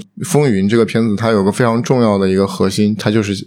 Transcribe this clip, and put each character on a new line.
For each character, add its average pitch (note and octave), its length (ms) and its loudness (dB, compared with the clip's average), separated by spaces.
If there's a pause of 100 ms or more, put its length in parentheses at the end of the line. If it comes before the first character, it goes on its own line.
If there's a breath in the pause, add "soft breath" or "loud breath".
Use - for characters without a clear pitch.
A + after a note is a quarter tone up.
(240)
《风 C#3+ 240 0
雨 G2+ 100 0
云》 G2 100 0
这 A2+ 80 2
个 A2+ 80 4
片 A2+ 240 -2
子 G2+ 80 -2
它 A2+ 140 -2
有 G#2 120 2
个 G2 80 2
非 B2 140 0
常 A2+ 180 0
重 C3 180 0
要 G#2+ 160 2
的 G2 120 0
一 F#2+ 60 0
个 G2 120 2
核 F#2+ 240 -2
心， G#2 260 0
它 G#2+ 140 -2
就 G#2+ 120 2
是 G2 120 -4 (120)